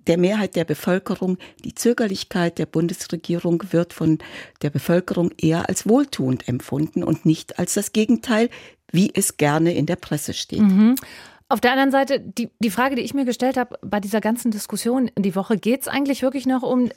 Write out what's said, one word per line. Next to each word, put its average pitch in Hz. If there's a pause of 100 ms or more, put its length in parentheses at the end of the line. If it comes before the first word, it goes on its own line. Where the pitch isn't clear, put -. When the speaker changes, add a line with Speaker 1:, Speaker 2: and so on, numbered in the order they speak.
Speaker 1:
der 170
Mehrheit 190
der 165
Bevölkerung, 185 (260)
die -
Zögerlichkeit 190
der 160
Bundesregierung 170
wird 170
von 160 (420)
der 147
Bevölkerung 175
eher 165
als -
wohltuend 196
empfunden 143
und -
nicht -
als 175
das -
Gegenteil, 226 (420)
wie 180
es -
gerne 156
in 143
der 170
Presse -
steht. -
Speaker 2:
Mhm. 214 (520)
Auf 233
der 247
anderen 269
Seite, 269
die, 226
die 226
Frage, 262
die 240
ich 226
mir 277
gestellt 254
habe 247
bei 202
dieser 208
ganzen 226
Diskussion 226
die 196
Woche, 196
geht's 233
eigentlich 269
wirklich 262
noch 262
um 247